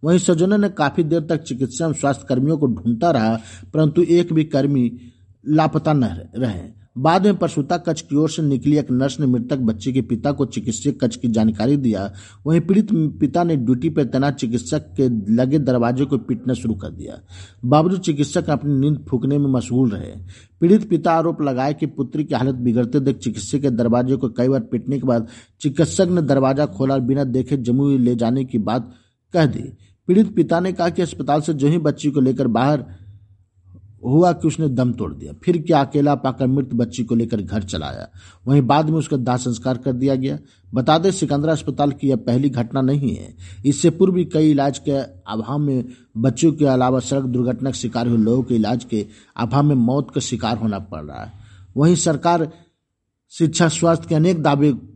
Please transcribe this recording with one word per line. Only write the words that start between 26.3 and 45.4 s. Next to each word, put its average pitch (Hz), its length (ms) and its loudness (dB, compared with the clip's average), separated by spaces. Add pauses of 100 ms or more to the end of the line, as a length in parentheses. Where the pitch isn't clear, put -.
खोला 135 280 -2
और 135 60 0
बिना 135 240 0
देखे 131 320 -2
जमुई 135 420 2
ले 120 180 2
जाने 120 280 0
की 127 160 -4
बात 110 320 -4 (420)
कह 165 120 4
दी। 104 240 -4 (380)
पीड़ित 214 280 4
पिता 170 240 2
ने 185 120 -4
कहा 175 160 -2
कि 175 140 -2
अस्पताल 147 380 -2
से 151 140 -4
जो 139 140 2
ही 170 100 2
बच्ची 151 320 -2
को 139 100 0
लेकर 131 280 2
बाहर 127 360 0 (1200)
हुआ 165 280 6
कि - 160 0
उसने 156 200 -2
दम 123 240 0
तोड़ 98 200 -6
दिया, 71 220 -14
फिर 175 240 0
क्या 156 220 2
अकेला 143 340 2
पाकर 131 320 -2
मृत 131 280 0
बच्ची 117 300 -2
को 117 100 -2
लेकर 113 260 0
घर 98 220 -6
चला 87 240 -6
आया। 60 220 -12 (380)
वहीं 143 160 4
बाद 147 280 2
में 160 80 2
उसका 147 180 -2
दाह 123 200 -2
संस्कार 123 420 -4
कर 131 140 -2
दिया 131 220 0
गया। 135 240 -4 (340)
बता 131 260 2
दें, 185 120 2
सिकंदरा 151 420 0
अस्पताल 143 400 -2
की 139 160 -4
यह 131 80 2
पहली 127 340 0
घटना 131 300 -2
नहीं 131 360 0
है। 95 180 -16 (300)
इससे 143 260 4
पूर्व 185 220 2
भी 175 120 0
कई 156 260 2
इलाज 139 280 2
के - 140 -4
अभाव 117 640 -6